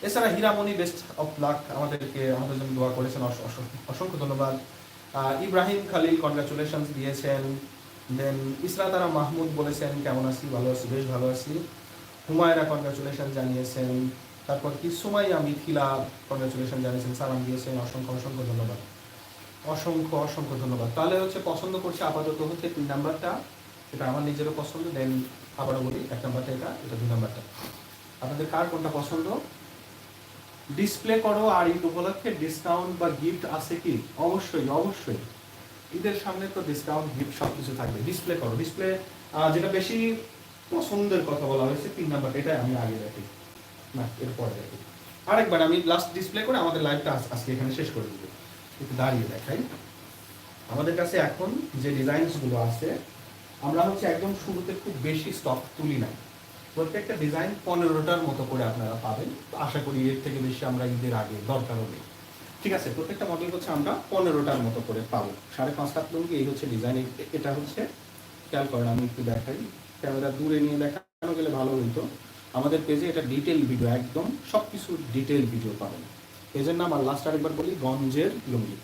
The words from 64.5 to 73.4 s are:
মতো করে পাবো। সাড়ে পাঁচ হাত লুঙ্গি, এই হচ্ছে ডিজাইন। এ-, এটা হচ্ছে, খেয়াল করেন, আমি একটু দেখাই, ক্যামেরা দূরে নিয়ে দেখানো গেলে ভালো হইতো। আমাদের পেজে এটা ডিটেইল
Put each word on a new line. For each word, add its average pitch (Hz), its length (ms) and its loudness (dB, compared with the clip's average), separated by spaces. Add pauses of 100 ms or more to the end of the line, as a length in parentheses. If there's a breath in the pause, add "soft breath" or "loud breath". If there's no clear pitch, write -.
মতো 117 280 0
করে 113 140 -2 (100)
পাবো। 113 200 0 (260)
সাড়ে 139 200 2
পাঁচ 143 180 -2
হাত 160 180 0
লুঙ্গি, 170 220 0
এই 135 120 4
হচ্ছে 143 200 -2
ডিজাইন। 123 300 2
এ-, 127 260 -2 (100)
এটা 143 200 0
হচ্ছে, 147 340 -4 (640)
খেয়াল 139 200 2
করেন, 120 180 2
আমি 120 160 4
একটু 120 180 -4
দেখাই, 120 320 0 (460)
ক্যামেরা 139 300 0
দূরে 151 300 2
নিয়ে 147 180 4
দেখানো 147 560 -2
গেলে 160 160 2
ভালো 135 220 2
হইতো। 120 360 0 (440)
আমাদের 147 340 4
পেজে 151 220 4
এটা 160 140 2
ডিটেইল 143 440 4